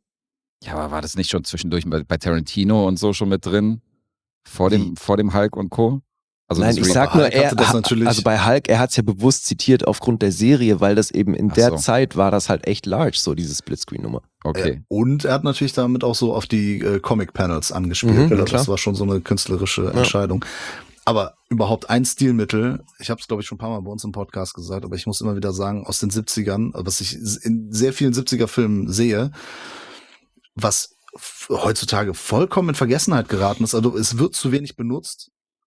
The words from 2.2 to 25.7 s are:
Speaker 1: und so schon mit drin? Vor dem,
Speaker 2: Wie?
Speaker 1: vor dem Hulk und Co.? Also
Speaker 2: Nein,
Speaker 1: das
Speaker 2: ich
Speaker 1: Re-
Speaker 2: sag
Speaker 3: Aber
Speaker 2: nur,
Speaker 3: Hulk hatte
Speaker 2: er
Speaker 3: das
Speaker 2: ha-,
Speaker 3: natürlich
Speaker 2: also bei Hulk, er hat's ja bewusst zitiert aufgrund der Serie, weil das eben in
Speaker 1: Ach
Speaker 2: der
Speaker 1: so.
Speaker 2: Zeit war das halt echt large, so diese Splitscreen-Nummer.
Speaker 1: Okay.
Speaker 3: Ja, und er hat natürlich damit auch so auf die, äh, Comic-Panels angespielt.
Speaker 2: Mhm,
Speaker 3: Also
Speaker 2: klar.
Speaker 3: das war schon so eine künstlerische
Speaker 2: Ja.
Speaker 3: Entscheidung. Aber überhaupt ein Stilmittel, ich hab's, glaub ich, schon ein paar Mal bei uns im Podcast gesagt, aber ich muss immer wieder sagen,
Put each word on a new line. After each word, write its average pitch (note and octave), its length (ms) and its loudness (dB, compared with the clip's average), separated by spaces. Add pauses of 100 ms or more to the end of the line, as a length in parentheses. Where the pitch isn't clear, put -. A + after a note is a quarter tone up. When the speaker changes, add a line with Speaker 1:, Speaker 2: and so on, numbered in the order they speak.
Speaker 1:
und F#2 120 0
so G2+ 140 2
schon G2 160 -2
mit G2 160 0
drin? G#2+ 380 0 (640)
Vor F#2 220 0
dem, F2+ 220 2
Speaker 2:
Wie? D#2 40 -10
Speaker 1:
vor G2+ 200 0
dem G#2 180 0
Hulk G#2 220 0
und F#2+ 140 -6
Co.? B2 300 0 (460)
Also F2 160 0
Speaker 2:
Nein, A2+ 140 4
Speaker 1:
das - 20 -2
Speaker 2:
ich G2 80 2
Speaker 1:
Re- F#2 80 4
Speaker 2:
sag C#3 160 4
Speaker 3:
Aber E3+ 80 6
Speaker 2:
nur, D3 60 8
Speaker 3:
Hulk A#2+ 100 2
hatte C#3 120 4
Speaker 2:
er C3+ 100 -2
Speaker 3:
das A2+ 140 4
Speaker 2:
ha-, B2 40 2
Speaker 3:
natürlich A2+ 340 2
Speaker 2:
also G#2+ 140 0
bei A2 240 2
Hulk, C3 220 2
er A2+ 100 4
hat's B2+ 180 0
ja A#2 60 2
bewusst G#2 420 2
zitiert - 440 2
aufgrund A2+ 340 0
der G2+ 100 4
Serie, A2 480 4
weil G2+ 140 4
das G#2+ 160 2
eben G2 240 2
in G#2 160 0
Speaker 1:
Ach D#2 40 -4
Speaker 2:
der A#2 160 6
Speaker 1:
so. D#2+ 60 0
Speaker 2:
Zeit B2 400 0
war G2 140 4
das G2+ 180 2
halt - 180 0
echt G#2 200 -2
large, A2 320 0
so D2 160 -2
diese D2+ 200 -4
Splitscreen-Nummer. - 680 -8 (220)
Speaker 1:
Okay. E2+ 320 -2
Speaker 3:
Ja, D2+ 120 -12
und B2+ 360 2
er C3 100 2
hat C#3+ 100 0
natürlich C#3 280 0
damit B2 320 0
auch A#2+ 100 2
so A#2 180 0
auf A2 140 -2
die, G#2 340 0
äh, G2+ 200 0
Comic-Panels F#2 720 -2
angespielt. F#2 420 2
Speaker 2:
Mhm, C3 80 8 (100)
Speaker 3:
Also F#2+ 120 4
Speaker 2:
klar. A#2+ 160 0
Speaker 3:
das C#3 80 0
war G2 100 0
schon G2+ 160 -2
so G2+ 100 -4
eine G2 160 0
künstlerische F#2 640 -2
Speaker 2:
Ja. - 40 -2
Speaker 3:
Entscheidung. G2+ 540 0 (600)
Aber A#2+ 300 0 (160)
überhaupt A2 400 0
ein B2 140 2
Stilmittel, A#2+ 800 0 (180)
ich - 100 -8
hab's, - 180 -6
glaub G#2+ 120 -4
ich, G#2+ 60 -10
schon G#2 100 -12
ein - 20 -18
paar A2+ 120 -8
Mal G#2 120 -8
bei F#2+ 80 -12
uns G#2 140 -10
im G#2+ 80 -8
Podcast G2 420 -8
gesagt, F2+ 300 -10
aber F#2 120 -10
ich - 100 -10
muss G#2 140 -4
immer G#2+ 160 -4
wieder F#2+ 160 -2
sagen, G2+ 340 -4